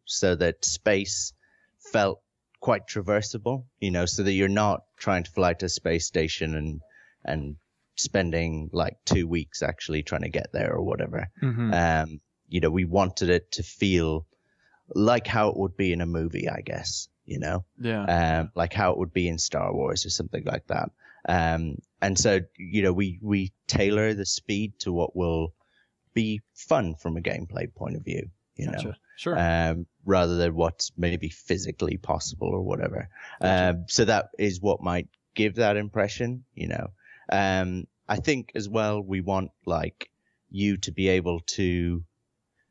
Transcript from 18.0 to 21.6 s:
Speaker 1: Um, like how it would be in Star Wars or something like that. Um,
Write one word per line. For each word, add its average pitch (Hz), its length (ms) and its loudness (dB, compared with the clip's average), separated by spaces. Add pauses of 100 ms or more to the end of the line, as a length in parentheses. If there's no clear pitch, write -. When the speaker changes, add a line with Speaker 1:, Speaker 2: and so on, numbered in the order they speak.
Speaker 1:
Um, 80 160 -4
like 85 160 0
how 95 200 2
it - 80 0
would 87 140 -4
be 90 140 2
in 85 120 -2
Star 50 340 -2
Wars - 320 -2
or - 40 -10
something - 360 -4
like - 220 -4
that. - 240 -2 (360)
Um, 82 520 0 (220)